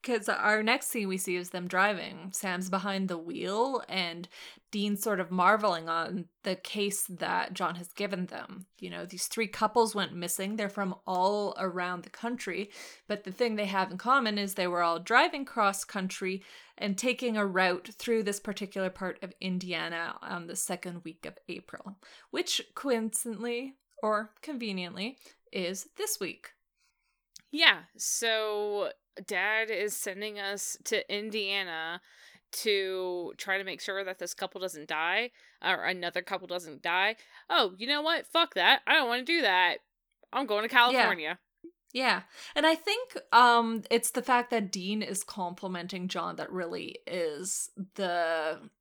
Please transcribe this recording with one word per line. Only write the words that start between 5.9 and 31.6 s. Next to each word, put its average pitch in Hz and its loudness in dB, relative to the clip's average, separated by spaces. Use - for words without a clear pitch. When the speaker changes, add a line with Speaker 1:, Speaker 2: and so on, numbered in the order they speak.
Speaker 1:
the 190 -2
case 202 -2
that 180 -2
John 175 -2
has 175 -12
given 190 -4
them. - -12
You 180 -12
know, 175 -10
these 180 -6
three 226 -2
couples 220 2
went 190 -2
missing. 180 -4
They're 208 -2
from 196 -2
all 196 2
around 180 -4
the - -18
country. 208 -6
But 208 -4
the 185 -8
thing 226 0
they 208 -2
have 190 0
in 185 -8
common 233 4
is 196 -2
they 180 0
were 175 2
all 170 2
driving 277 4
cross 202 2
country 190 -4
and 196 -2
taking 240 0
a 208 4
route 185 4
through 226 2
this 202 -2
particular 196 -4
part 185 -8
of 185 -12
Indiana 170 -4
on 175 -8
the 180 -8
second 175 -6
week - -14
of - -14
April, - -14
which - -2
coincidentally 240 -2
or 214 0
conveniently 202 -6
is 185 -4
this 415 -4
week. - -8
Speaker 2:
Yeah, 285 6
so 208 -2
Dad 214 0
is 208 -2
sending 208 -6
us 196 -6
to 214 0
Indiana 196 -4